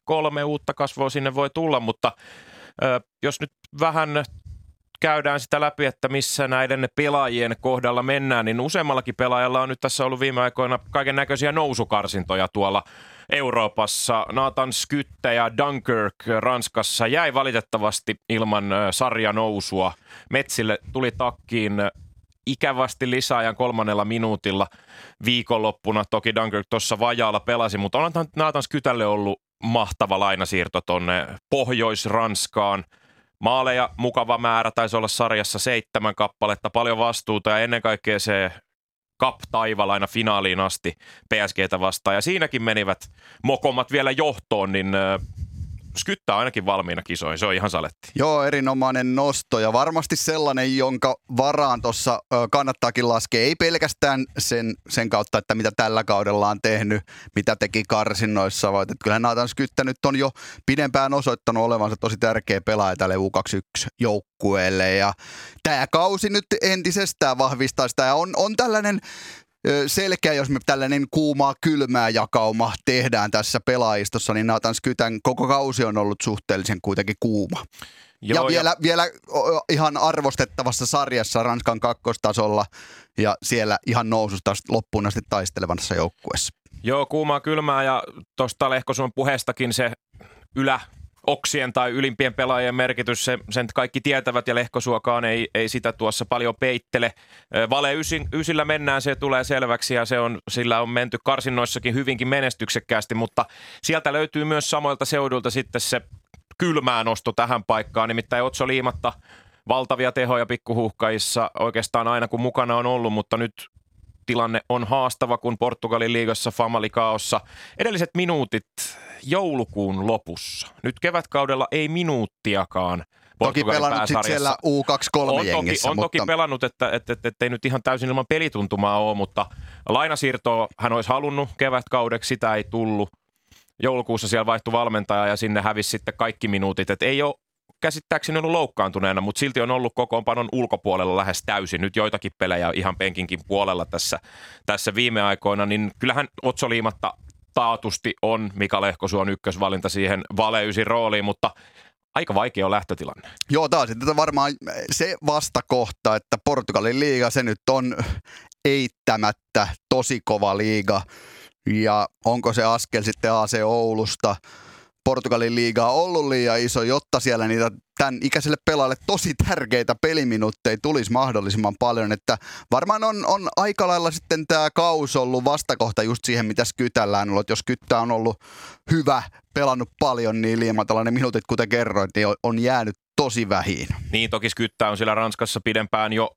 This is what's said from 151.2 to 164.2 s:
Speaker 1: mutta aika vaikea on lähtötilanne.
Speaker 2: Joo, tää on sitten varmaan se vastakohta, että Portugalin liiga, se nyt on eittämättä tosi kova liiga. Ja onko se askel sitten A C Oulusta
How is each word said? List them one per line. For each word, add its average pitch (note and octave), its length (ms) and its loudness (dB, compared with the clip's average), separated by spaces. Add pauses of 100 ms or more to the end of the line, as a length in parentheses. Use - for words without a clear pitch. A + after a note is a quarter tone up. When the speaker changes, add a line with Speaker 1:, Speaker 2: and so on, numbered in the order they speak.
Speaker 1:
mutta G#2 260 0 (640)
aika D#3 200 -2
vaikea G2+ 320 0
on F#2+ 40 0
lähtötilanne. F#2 580 -4 (220)
Speaker 2:
Joo, D3+ 180 2
tää D#3+ 120 4
on A#2+ 80 0
sitten B2+ 280 -2
varmaan D3 360 2 (380)
se F3+ 260 -2 (100)
vastakohta, B2 920 0
että - 280 -2
Portugalin A#2+ 560 2
liiga, B2+ 300 2
se B2+ 120 0
nyt A2+ 180 -2 (100)
on B2+ 260 0 (680)
eittämättä A2+ 1040 0 (200)
tosi B2+ 360 0
kova G2+ 320 2
liiga. G#2 460 0 (640)
Ja G#2 420 2 (160)
onko A#2 280 2
se A2+ 120 2
askel A2+ 380 0
sitten A2 300 0
A A2 140 2
C A2+ 180 -2
Oulusta A2 720 0 (680)